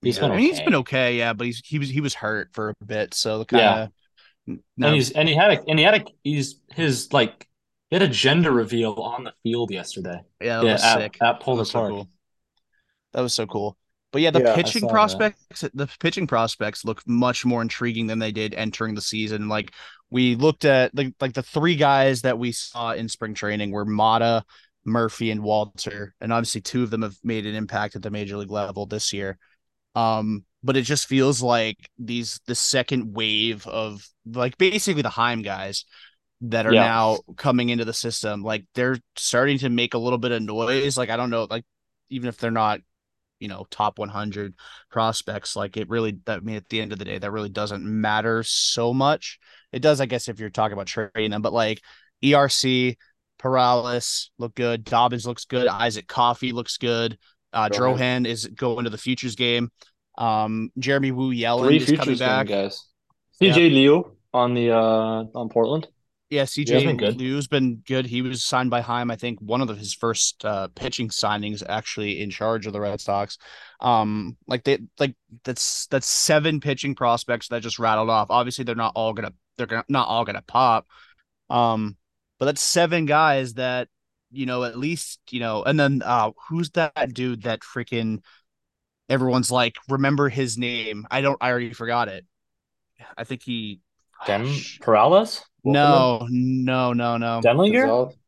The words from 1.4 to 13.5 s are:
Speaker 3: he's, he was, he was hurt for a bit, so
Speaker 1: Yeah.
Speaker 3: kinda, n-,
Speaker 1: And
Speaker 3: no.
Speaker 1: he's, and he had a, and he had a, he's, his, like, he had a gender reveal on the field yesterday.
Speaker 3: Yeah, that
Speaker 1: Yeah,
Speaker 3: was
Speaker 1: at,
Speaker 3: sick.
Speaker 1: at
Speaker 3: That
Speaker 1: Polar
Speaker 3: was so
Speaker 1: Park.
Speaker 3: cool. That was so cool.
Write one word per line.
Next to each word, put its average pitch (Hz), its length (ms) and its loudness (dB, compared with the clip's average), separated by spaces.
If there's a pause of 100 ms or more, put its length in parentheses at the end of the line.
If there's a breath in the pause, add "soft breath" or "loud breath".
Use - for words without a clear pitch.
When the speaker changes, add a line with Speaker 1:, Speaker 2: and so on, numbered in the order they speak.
Speaker 3:
he's, 120 180 -6
he 151 140 -6
was, 143 120 -4
he 135 100 -2
was 143 140 -2
hurt 107 400 -6
for 107 160 -4 (100)
a - 40 -20
bit, 107 300 -4
so 110 360 -2
Speaker 1:
Yeah. 113 240 6
Speaker 3:
kinda, 110 180 -6 (540 soft breath)
n-, 87 80 -10
Speaker 1:
And - 80 -18 (160)
Speaker 3:
no. 139 160 4
Speaker 1:
he's, 127 160 2
and 156 180 2
he 156 60 2
had 185 180 6
a, - 160 -2
and 156 100 2
he 151 60 6
had 208 160 8
a, 208 40 -12 (180)
he's, 143 380 -4 (120)
his, 143 400 -2
like, 123 340 0 (440)
he 160 60 0
had 190 60 4
a 185 60 4
gender 143 440 4
reveal 113 420 0
on 117 300 -8
the 117 180 -14
field 117 280 -2
yesterday. 90 500 -10 (200)
Speaker 3:
Yeah, 117 180 -2
that 113 60 2
Speaker 1:
Yeah, 113 80 6
Speaker 3:
was 104 120 0
Speaker 1:
at, 113 140 6
Speaker 3:
sick. 104 160 -4
Speaker 1:
at - 60 -20
Speaker 3:
That 120 200 2
Speaker 1:
Polar 123 180 0
Speaker 3:
was 107 120 -2
so 123 100 -2
Speaker 1:
Park. 107 100 -2
Speaker 3:
cool. 101 180 -8 (1040)
That 123 80 -4
was 123 140 -2
so 110 120 -2
cool. 104 300 -4 (360)